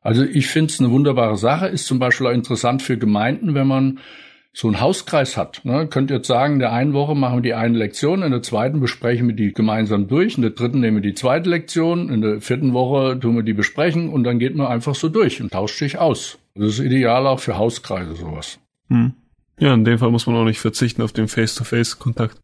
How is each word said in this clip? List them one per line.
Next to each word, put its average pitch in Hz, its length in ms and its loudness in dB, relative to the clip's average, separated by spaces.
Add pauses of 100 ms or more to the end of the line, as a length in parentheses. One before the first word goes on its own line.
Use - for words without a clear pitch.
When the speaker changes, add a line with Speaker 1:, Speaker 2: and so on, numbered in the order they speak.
Speaker 1:
Also 117 240 2
ich 139 220 0
find's 156 340 0
eine 120 100 4
wunderbare 123 460 2
Sache, 143 300 0
ist 180 180 -6
zum 135 120 -2
Beispiel 123 300 0
auch 120 40 2
interessant 120 500 0
für 123 160 -2
Gemeinden, 117 560 0
wenn 139 140 2
man 131 320 2 (520)
so - 160 -4
einen 101 120 0
Hauskreis 147 560 0
hat, - 280 -6
ne? 143 240 0
Könnt 135 240 0
ihr 135 60 0
jetzt - 100 -6
sagen, 135 280 2
in 135 40 2
der 117 120 0
einen 131 220 0
Woche 143 220 0
machen 127 220 0
wir 120 40 2
die 117 140 0
eine 117 220 2
Lektion, 143 440 0
in 156 100 0
der 120 120 -2
zweiten 127 360 -2
besprechen 120 480 0
wir 113 80 0
die 104 160 0
gemeinsam 107 560 0
durch, 165 280 2
in 123 80 0
der 110 80 0
dritten 123 280 -2
nehmen 110 180 2
wir 101 40 0
die 101 140 -2
zweite 156 340 0
Lektion, 170 600 -2
in 113 120 0
der 107 180 0
vierten 127 340 0
Woche 131 460 0
tun 120 160 2
wir 113 80 0
die 107 100 0
besprechen 156 560 0
und 135 140 0
dann 120 160 0
geht 127 160 -2
man 139 120 0
einfach 123 280 -2
so 160 140 -2
durch 165 320 0
und 104 100 -8
tauscht 101 280 -4
sich - 180 -4
aus. - 400 0 (160)
Das 104 140 0
ist 107 120 0
ideal 127 460 2
auch 131 140 2
für 95 180 -4
Hauskreise, 95 560 -4
sowas. 80 460 -12 (300)
Speaker 2:
Hm. 123 240 2 (440)
Ja, 143 160 4
in 110 120 4
dem 117 120 4
Fall 117 140 2
muss 117 160 0
man 120 80 0
auch 113 100 2
nicht 110 140 0
verzichten 113 420 -2
auf 107 120 -2
den 110 140 0
Face-to-Face-Kontakt. 117 1160 -2